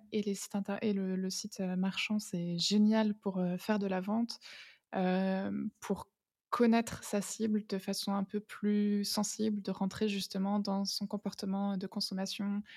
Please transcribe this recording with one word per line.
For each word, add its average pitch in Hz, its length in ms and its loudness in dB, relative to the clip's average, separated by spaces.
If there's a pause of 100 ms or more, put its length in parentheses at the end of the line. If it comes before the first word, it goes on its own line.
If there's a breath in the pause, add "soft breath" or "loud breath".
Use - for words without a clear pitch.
(120)
et 214 100 0
les 202 140 0
sites - 200 -10
inter-, 202 260 -2
et 214 120 2
le, 190 220 0
le 185 140 0
site, - 300 -6
heu, 185 160 0
marchand, 190 440 0
c'est 175 380 -2
génial 214 560 6
pour, 190 260 -2
heu, 180 180 2
faire 214 200 0
de 202 100 0
la 185 120 0
vente, 220 380 0 (540 loud breath)
hem, 190 800 2 (100)
pour - 280 -4 (420)
connaître 233 540 4
sa 208 160 0
cible 214 460 -2
de 196 120 -2
façon 196 360 -2
un 196 100 0
peu 208 160 -4
plus 208 640 2
sensible, 214 560 -2
de 190 100 -4
rentrer 190 380 0
justement 196 520 0
dans 196 260 0
son 196 200 -4
comportement 196 680 -2
de 190 100 -4
consommation, 202 760 -4 (140 loud breath)